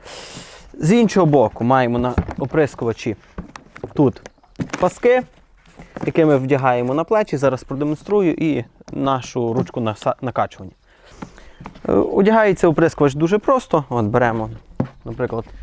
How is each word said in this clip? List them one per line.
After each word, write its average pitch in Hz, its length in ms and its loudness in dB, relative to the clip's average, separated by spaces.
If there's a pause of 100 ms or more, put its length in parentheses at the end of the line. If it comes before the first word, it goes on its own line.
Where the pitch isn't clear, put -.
(760)
З 151 180 0
іншого 208 340 4
боку 135 380 2
маємо 123 340 2
на 123 160 -2 (240)
оприскувачі 131 800 -2 (800)
тут 135 280 2 (580)
паски, 240 420 2 (840)
які 160 180 2
ми 151 120 6
вдягаємо 131 580 0
на 160 100 -2
плечі. 214 320 0
Зараз 131 280 -2
продемонструю 151 680 -2
і 139 300 -2 (280)
нашу 127 600 -4
ручку 127 280 -4
наса-, 110 400 -4
накачування. 107 520 -6 (1160)
Е, - 40 0
одягається 202 760 4
оприскувач 147 460 2
дуже 165 240 0
просто. 226 500 0
От 120 180 0
беремо, 113 440 0 (540)
наприклад. 117 400 -6 (180)